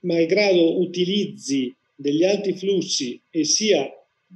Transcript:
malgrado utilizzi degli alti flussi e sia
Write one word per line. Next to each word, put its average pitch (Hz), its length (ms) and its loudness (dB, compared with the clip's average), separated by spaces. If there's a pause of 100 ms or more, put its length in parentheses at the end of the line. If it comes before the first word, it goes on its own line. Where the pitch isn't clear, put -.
malgrado 175 800 2
utilizzi 170 920 -2 (220)
degli 143 300 -2
alti 196 300 0
flussi 175 640 -4 (120)
e 160 140 -2
sia 160 440 0 (480)